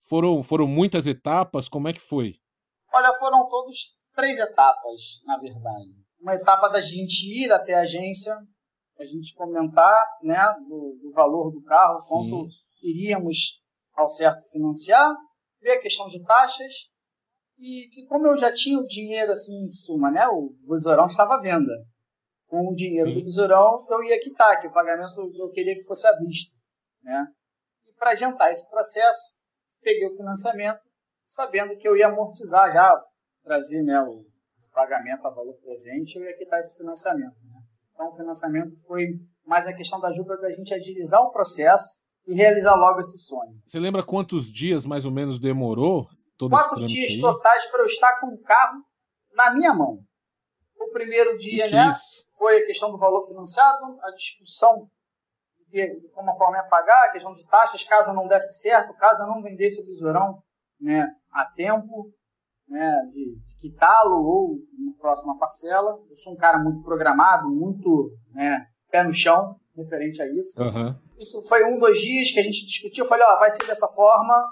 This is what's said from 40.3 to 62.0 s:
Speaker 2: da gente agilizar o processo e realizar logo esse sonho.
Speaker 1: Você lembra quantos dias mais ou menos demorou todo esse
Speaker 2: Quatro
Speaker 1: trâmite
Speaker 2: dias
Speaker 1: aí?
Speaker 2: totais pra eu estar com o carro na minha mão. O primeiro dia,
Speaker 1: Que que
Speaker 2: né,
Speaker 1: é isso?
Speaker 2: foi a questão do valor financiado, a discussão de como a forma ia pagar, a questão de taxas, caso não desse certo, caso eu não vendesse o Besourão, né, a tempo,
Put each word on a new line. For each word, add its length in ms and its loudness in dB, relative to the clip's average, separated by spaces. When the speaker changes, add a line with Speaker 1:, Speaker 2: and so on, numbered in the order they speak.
Speaker 2:
da 140 -6
gente 220 -10
agilizar 480 0
o 80 0
processo 720 0
e 80 -8
realizar 400 6
logo 260 4
esse 180 -12
sonho. 340 -12
Speaker 1:
Você 120 -10
lembra 240 -4
quantos 500 -6
dias 340 -4
mais 200 -6
ou 60 -6
menos 280 -4
demorou 680 -2
todo 160 -2
esse 100 6
Speaker 2:
Quatro 120 -4
Speaker 1:
trâmite 180 -6
Speaker 2:
dias 200 -4
Speaker 1:
aí? 60 -6
Speaker 2:
totais 460 2
pra 140 -2
eu 60 4
estar 340 2
com 80 -8
o 140 -14
carro 360 2
na 200 4
minha 200 4
mão. 240 -2
O 140 -8
primeiro 460 0
dia, 260 -4
Speaker 1:
Que 60 -4
que 60 2
Speaker 2:
né, 80 8
Speaker 1:
é 40 4
isso? 360 -6
Speaker 2:
foi 260 4
a 40 -4
questão 240 -6
do 80 -12
valor 280 2
financiado, 760 0
a 100 -10
discussão 760 0
de 320 -6
como 160 -6
a 40 -2
forma 220 0
ia 80 -4
pagar, 420 6
a 60 2
questão 220 -14
de 140 -20
taxas, 360 4
caso 280 4
não 140 -4
desse 340 0
certo, 360 0
caso 260 4
eu 60 -6
não 140 -8
vendesse 400 -4
o 40 -18
Besourão, 560 -4
né, 260 -2
a 140 -2
tempo, 680 -6